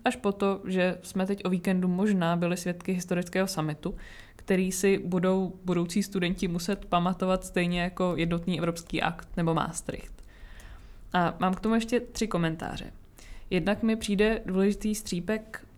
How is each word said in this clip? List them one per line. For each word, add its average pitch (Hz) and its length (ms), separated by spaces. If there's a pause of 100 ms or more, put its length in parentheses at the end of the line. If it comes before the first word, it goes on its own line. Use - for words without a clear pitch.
až 247 120
po 202 160
to, 196 340
že 185 360
jsme 190 240
teď 196 180
o 185 60
víkendu 185 380
možná 180 480
byli 175 200
svědky 175 360
historického 180 540
summitu, 156 480 (420)
který 185 360
si 196 260
budou 185 540 (120)
budoucí 180 380
studenti 185 460
muset 175 360
pamatovat 185 600
stejně 175 380
jako 180 340
jednotný 170 420
evropský - 440
akt - 340
nebo 165 180
Maastricht. - 720 (880)
A 175 260
mám 185 160
k 185 60
tomu 220 140
ještě 226 260
tři - 280
komentáře. 165 640 (580)
Jednak 190 320
mi 220 140
přijde 214 500
důležitý 202 480
střípek 214 720 (120)